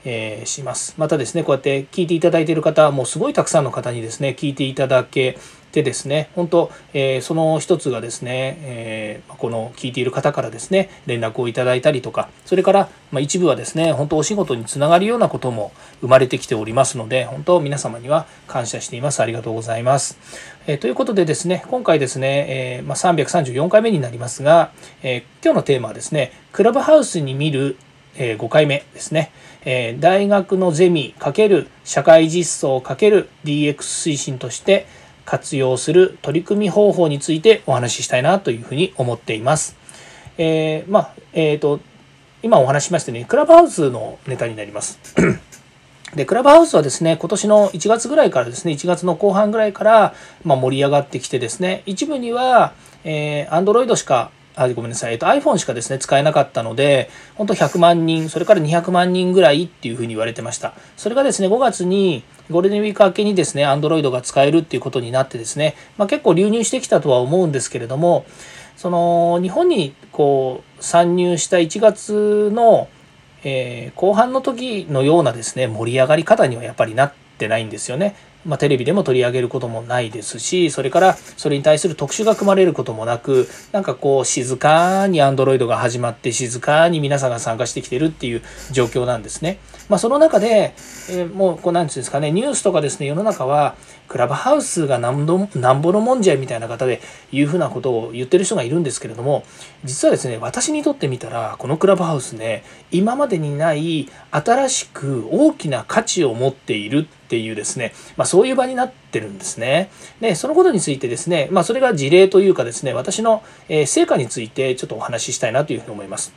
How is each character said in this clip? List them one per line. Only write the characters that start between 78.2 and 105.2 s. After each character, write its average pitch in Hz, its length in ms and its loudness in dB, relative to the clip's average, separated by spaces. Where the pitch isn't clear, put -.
ま 156 100 -4
あ、 - 20 -8
テ 147 100 0
レ 139 100 2
ビ 123 60 -2
で 135 80 0
も 196 120 2
取 131 160 0
り 123 60 2
上 120 60 -2
げ 127 120 -2
る 120 40 -2
こ 123 140 -6
と 120 80 -6
も 113 120 -8
な 120 200 -4
い 113 80 -6
で 110 120 -12
す - 160 -12
し、 175 320 0
そ 135 140 -6
れ 139 60 -2
か - 100 2
ら 185 180 4
そ - 100 -6
れ 143 80 0
に 139 80 -4
対 156 160 4
す - 80 -2
る 156 80 -4
特 - 180 -8
集 214 120 -2
が 214 100 4
組 - 100 -4
ま 196 100 4
れ 190 100 6
る 165 80 2
こ 139 100 -4
と 123 80 -8
も 110 140 -8
な 117 120 -2
く、 127 300 0
な 208 80 0
ん 196 40 -4
か 135 120 -4
こ 139 240 2
う 127 60 -2
静 127 320 -4
か 175 500 2
に 175 140 2
Android 135 440 2
が 117 120 0
始 120 200 -2
ま 120 120 -2
っ 113 40 -8
て、 120 200 -6
静 123 260 -6
か 156 300 4
に 165 100 0
皆 143 200 0
さ 131 80 -2
ん - 20 2
が 117 100 -6
参 113 180 -4
加 120 100 -2
し - 40 -8
て 135 100 -8
き - 60 -14
て 123 100 -4
る 151 100 0
っ - 20 0
て 156 180 -10
い 120 80 -4
う 113 60 -6
状 127 140 2
況 123 200 -2
な 123 100 -2
ん 110 80 -8
で 107 60 -16
す - 120 -12
ね。 175 180 -4
ま 208 80 2
あ、 185 40 0
そ 233 100 -2
の 269 80 2
中 302 240 6
で、 214 320 2
え 180 140 -4
ー、 170 100 -8
も 190 200 2
う - 40 -8
こ - 120 -2
う、 170 40 0
な 175 100 0
ん 160 40 -4
て 143 60 -8
い - 20 -10
う - 40 -8
ん - 20 -10
で - 20 -10
す - 80 -10
か 139 80 -2
ね、 147 120 -2
ニ 190 120 0
ュ 285 60 -2
ー 254 60 -2
ス - 80 -4
と 190 100 2
か 156 80 2
で 143 80 -2
す - 100 -10
ね、 151 60 -6
世 143 100 -4
の 185 80 -2
中 196 220 -2
は 139 300 0
ク - 80 -10
ラ 123 100 2
ブ 135 60 -2
ハ 254 220 2
ウ 294 60 0
ス 160 260 -4
が 127 120 0
な 120 120 -2
ん 143 140 -2
ど、 185 300 0
な 127 160 2
ん 143 100 2
ぼ 170 120 2
の 208 80 2
も 247 140 2
ん 254 60 -2
じ 185 80 4
ゃ 151 60 4
み 135 100 -4
た 123 120 -6
い - 20 -6
な 113 80 -10
方 117 180 -6
で、 120 140 -2
い 139 120 0
う 147 40 0
ふ 143 60 -4
う 180 60 0
な 143 100 -2
こ 110 100 -6
と 127 120 -2
を 113 200 -4
言 120 140 -8
っ - 20 -16
て 175 100 4
る 175 60 4
人 196 140 -2
が 135 60 -2
い 117 60 -6
る 151 100 -2
ん 175 40 -2
で 135 80 -4
す - 80 -8
け - 80 -14
れ 113 60 -12
ど 117 100 -10
も、 135 220 -2
実 139 240 0
は - 20 4
で 214 60 2
す - 100 -6
ね、 117 140 -6
私 - 320 -4
に 302 100 -4
と 302 80 2
っ 285 40 -2
て 170 120 -4
み 127 100 -4
た 120 120 -12
ら、 113 300 -8
こ 127 100 -8
の 156 80 -2
ク 190 100 2
ラ 196 80 6
ブ 180 80 -4
ハ 160 100 -2
ウ 143 60 -2
ス - 140 -12
ね、 110 320 -6
今 208 240 0
ま 285 120 0
で 202 100 -2
に 147 200 -4
な 160 160 0
い 156 360 -4
新 247 380 0
し - 180 -6
く 131 440 -6